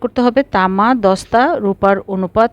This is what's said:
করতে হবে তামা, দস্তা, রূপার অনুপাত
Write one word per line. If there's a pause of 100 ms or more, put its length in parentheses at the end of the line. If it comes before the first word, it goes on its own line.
করতে
হবে (140)
তামা, (180)
দস্তা, (180)
রূপার (120)
অনুপাত